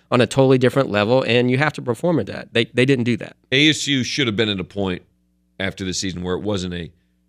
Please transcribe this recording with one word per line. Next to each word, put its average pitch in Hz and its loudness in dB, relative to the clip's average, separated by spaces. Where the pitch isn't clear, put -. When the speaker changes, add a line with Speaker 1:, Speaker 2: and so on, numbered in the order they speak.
Speaker 1:
on 123 4
a 113 4
totally 135 4
different 127 2
level, 104 2
and 123 2
you 127 2
have 151 0
to 143 -10
perform 131 -2
at 95 -2
that. - -12
They, 117 2
they 123 2
didn't 131 2
do 120 0
that. - -16
Speaker 2:
A 143 4
S 147 0
U 139 0
should 131 -4
have 110 -2
been 110 0
at 101 -4
a 90 -6
point 95 -6
after 95 -6
the 90 -4
season 90 -6
where 90 -2
it 80 -6
wasn't 92 -4
a, 85 -10